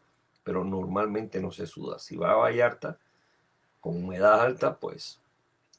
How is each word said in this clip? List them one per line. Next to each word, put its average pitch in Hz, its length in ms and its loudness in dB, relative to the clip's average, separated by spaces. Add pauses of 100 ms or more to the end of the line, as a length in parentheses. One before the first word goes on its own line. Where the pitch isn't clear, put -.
(440)
pero 92 200 -4
normalmente 98 760 -4
no 90 120 -4
se - 160 -10
suda. - 320 -12
Si - 160 -14
va 87 160 2
a 107 40 6
Vallarta, 120 640 2 (840)
con 85 240 -6
humedad 98 380 6
alta, - 380 0
pues - 400 -12 (600)